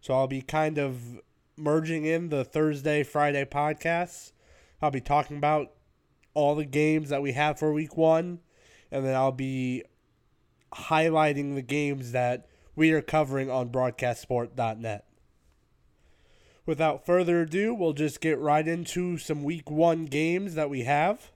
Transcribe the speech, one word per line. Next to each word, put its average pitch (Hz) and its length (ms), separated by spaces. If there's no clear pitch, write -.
So - 140
I'll 135 120
be 135 140
kind 156 380
of 123 420
merging 156 520
in 165 240
the 135 160
Thursday, 151 560
Friday 143 420
podcasts. 156 880
I'll 151 100
be 135 120
talking 147 340
about 147 360
all 147 220
the 151 100
games 151 460
that 139 100
we 139 120
have 147 260
for 156 160
Week 151 200
one, 165 440
and 139 140
then 131 100
I'll 131 180
be 127 520
highlighting 156 840
the 139 40
games 135 520
that 123 340
we 160 180
are 151 100
covering 135 480
on 127 180
broadcast 123 540
sport 120 340
dot 113 240
net. 110 240
Without 151 400
further 175 380
ado, 196 320
we'll 175 180
just 147 300
get 156 160
right 151 280
into 170 520
some 147 260
Week 165 260
one 160 360
games 165 480
that 151 160
we 131 140
have. 147 520